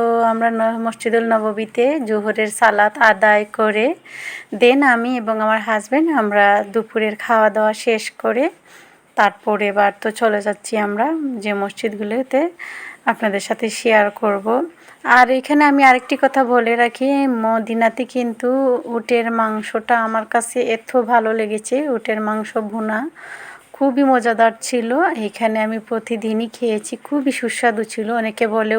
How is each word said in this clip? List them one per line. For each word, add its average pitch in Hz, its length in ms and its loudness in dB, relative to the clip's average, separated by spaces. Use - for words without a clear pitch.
আমরা 226 180 0
ন-, 226 260 0
মসজিদুল 226 480 -2
নববীতে 220 520 -2
জোহরের 214 500 -2
সালাত 208 340 4
আদায় 208 340 2
করে 214 280 0
then 254 180 6
আমি 233 180 0
এবং 220 140 -4
আমার 220 220 2
হাজব্যান্ড 233 400 0
আমরা 208 240 4
দুপুরের 220 420 -2
খাওয়া 220 300 4
দাওয়া 214 180 2
শেষ 220 180 0
করে 226 220 0
তারপর 208 400 0
এবার 202 200 2
তো 220 80 -4
চলে 214 240 2
যাচ্ছি 208 280 -6
আমরা 208 220 -2
যে 208 80 -2
মসজিদগুলোতে 214 760 -4
আপনাদের 202 360 -4
সাথে 226 200 -4
শেয়ার 220 280 4
করব। 202 240 -2
আর 247 100 6
এখানে 294 320 2
আমি 277 180 4
আরেকটি 254 340 2
কথা 269 180 2
বলে 233 200 2
রাখি, 240 260 0
মদিনাতে 226 580 0
কিন্তু 240 340 -2
উটের 233 300 0
মাংসটা 220 560 -2
আমার 220 260 -4
কাছে 233 240 -2
এত - 160 -12
ভালো 220 180 4
লেগেছে, 214 360 -4
উটের 220 320 -4
মাংস 214 240 -4
ভুনা 214 280 -4
খুবই 277 300 2
মজাদার 226 420 2
ছিল। 233 220 -2
এখানে 220 300 -2
আমি 220 120 -6
প্রতিদিনই 220 580 -4
খেয়েছি, 220 360 -4
খুবই 285 320 0
সুস্বাদু 226 440 -2
ছিল। 214 140 -6
অনেকে 220 240 -2
বলে 220 240 0